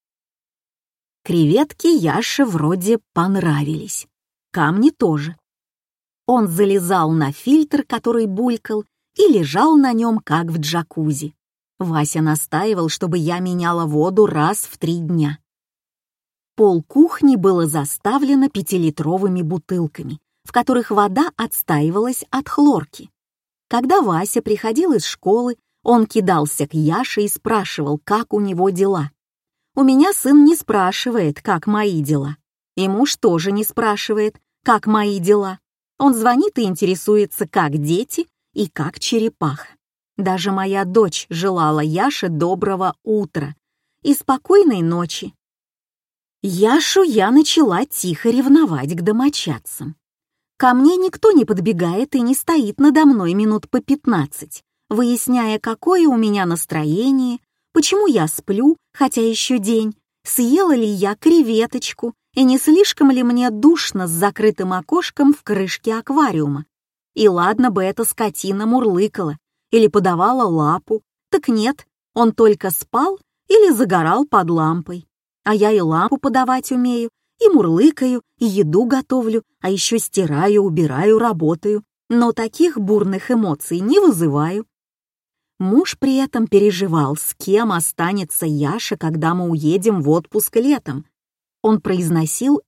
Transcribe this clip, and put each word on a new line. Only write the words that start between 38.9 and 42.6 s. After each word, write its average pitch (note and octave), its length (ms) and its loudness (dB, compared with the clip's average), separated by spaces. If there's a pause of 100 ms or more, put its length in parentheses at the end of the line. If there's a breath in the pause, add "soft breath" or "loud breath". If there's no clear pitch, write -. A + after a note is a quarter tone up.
черепаха. G#3+ 680 -4 (500)
Даже F#3+ 340 -4
моя G3 340 -4
дочь F#3 440 0
желала E3 520 -2
Яше F#3 480 -2
доброго F3+ 720 -2